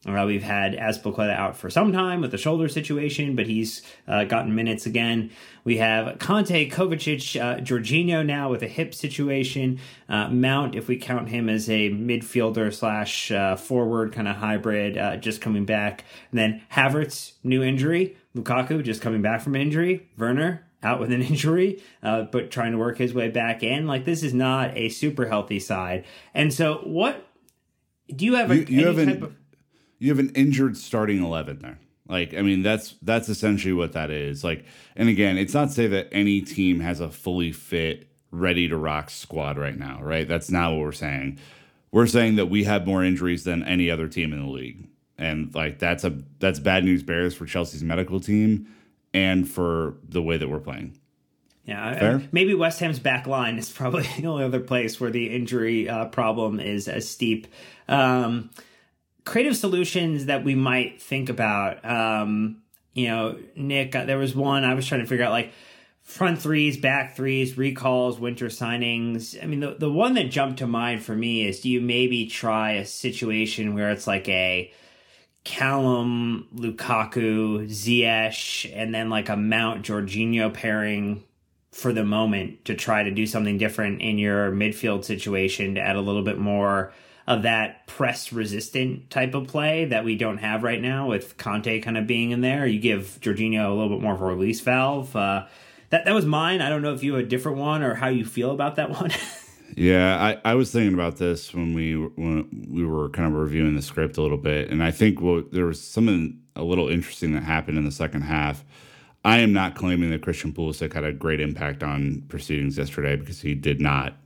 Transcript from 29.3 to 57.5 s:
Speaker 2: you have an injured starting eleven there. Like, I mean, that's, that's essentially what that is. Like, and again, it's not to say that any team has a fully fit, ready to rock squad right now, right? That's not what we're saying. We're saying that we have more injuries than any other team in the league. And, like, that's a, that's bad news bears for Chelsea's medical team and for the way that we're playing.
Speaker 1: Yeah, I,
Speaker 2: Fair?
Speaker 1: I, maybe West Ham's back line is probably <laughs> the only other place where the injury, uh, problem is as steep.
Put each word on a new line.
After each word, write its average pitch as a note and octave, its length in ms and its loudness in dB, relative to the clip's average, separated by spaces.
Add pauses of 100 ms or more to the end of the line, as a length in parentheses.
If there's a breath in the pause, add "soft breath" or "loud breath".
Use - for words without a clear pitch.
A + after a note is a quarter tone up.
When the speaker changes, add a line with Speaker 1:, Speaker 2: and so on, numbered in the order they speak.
Speaker 2:
you C3 120 2
have C3+ 80 4
an C3+ 160 2
injured C3+ 420 4
starting G#2 460 0
eleven D2+ 380 -4
there. B1+ 180 -16 (280)
Like, F2 280 -2
I F#2+ 80 -2
mean, G2 200 4
that's, G#2+ 380 0
that's A2+ 300 0
essentially G2+ 420 2
what E2+ 200 0
that D#2 180 -4
is. C#2+ 340 -6
Like, D#2+ 220 -2 (280 loud breath)
and A2+ 140 2
again, G2 300 4
it's G2 160 0
not D3 140 4
to C#3+ 60 -6
say A#2 120 4
that G2 260 0
any G2+ 300 4
team F#2 380 2
has E2+ 200 -2
a E2 80 -4
fully F2 440 -2
fit, D#2+ 560 -4 (220)
ready F2 380 2
to D#2+ 80 -2
rock D2+ 320 -4
squad D2 480 -8
right C#2 220 -6
now, C#2 240 -10
right? D#2 260 -2
That's E2 220 -4
not E2+ 220 0
what D#2 80 -2
we're D2+ 120 -4
saying. C#2 460 -6 (540 loud breath)
We're A2+ 140 8
saying A2+ 300 4
that F#2+ 100 4
we G2+ 180 2
have G2 220 2
more F#2+ 160 2
injuries F2+ 420 0
than E2+ 180 -2
any F2+ 280 2
other D#2+ 180 -2
team D#2+ 260 -4
in C#2+ 60 -6
the C#2 120 -6
league. B1+ 360 -12 (280)
And, D#2 380 -4
like, D#2 240 -4
that's F2 240 0
a, D2+ 160 -2 (220)
that's F#2 180 2
bad F#2 260 4
news F#2 200 4
bears F2 320 0
for E2 100 -12
Chelsea's D#2+ 380 -4
medical F2+ 340 0
team G#2+ 480 2 (480 loud breath)
and F#2+ 340 4
for E2 460 0 (120)
the E2+ 140 -2
way E2 160 2
that D2 120 -2
we're D2+ 100 -4
playing. D2 400 -12 (640)
Speaker 1:
Yeah, G#2+ 240 -8
I, B2+ 100 -4
Speaker 2:
Fair? A#2+ 180 4
Speaker 1:
I, C#3 160 -4
maybe F#3+ 200 4
West E3 280 2
Ham's D#3+ 180 -2
back C3 300 0
line B2 280 0
is - 140 -8
probably C3 320 -2 (100)
<laughs> - 60 -8
the D3+ 80 -4
only D3+ 160 -2
other B2+ 160 0
place B2 420 -2
where A#2+ 100 -2
the A#2 180 -2
injury, A2+ 600 0
uh, A2+ 180 -4
problem A2 520 0
is G2+ 300 -4
as A2 200 -4
steep. A2 380 -2 (420 loud breath)